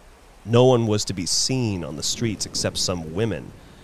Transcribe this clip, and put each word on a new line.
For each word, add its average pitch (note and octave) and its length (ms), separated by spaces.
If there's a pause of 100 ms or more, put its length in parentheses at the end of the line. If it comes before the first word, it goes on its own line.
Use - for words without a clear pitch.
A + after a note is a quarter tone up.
(440)
No A#2 200
one A#2 240
was G#2 160
to - 80
be F2+ 120
seen G#2+ 600
on D2 100
the D2 80
streets - 420
except - 340
some E2 360
women F2+ 380 (320)